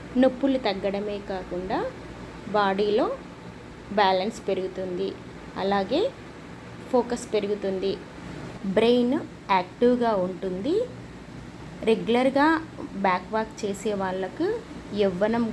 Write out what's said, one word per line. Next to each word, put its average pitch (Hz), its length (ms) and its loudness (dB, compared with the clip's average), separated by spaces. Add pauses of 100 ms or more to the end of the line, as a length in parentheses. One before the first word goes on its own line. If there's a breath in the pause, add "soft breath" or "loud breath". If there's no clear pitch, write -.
(180)
నొప్పులు 262 400 4 (100)
తగ్గడమే 202 500 -2 (140)
కాకుండా 185 480 -4 (800)
బాడీలో 208 500 4 (920)
బ్యాలెన్స్ 190 480 4
పెరుగుతుంది. 185 640 -2 (540)
అలాగే 202 380 2 (880)
ఫోకస్ 240 420 2
పెరుగుతుంది, 196 640 0 (840)
బ్రెయిన్ 240 400 6 (400)
యాక్టివ్గా 240 560 4 (140)
ఉంటుంది. 190 480 -2 (1120)
రెగ్యులర్గా 247 580 4 (560)
బ్యాక్ 185 300 2
వాక్ - 200 -2 (120)
చేసే 202 260 -2 (100)
వాళ్ళకు 190 460 -2 (540)
యవ్వనం 208 520 4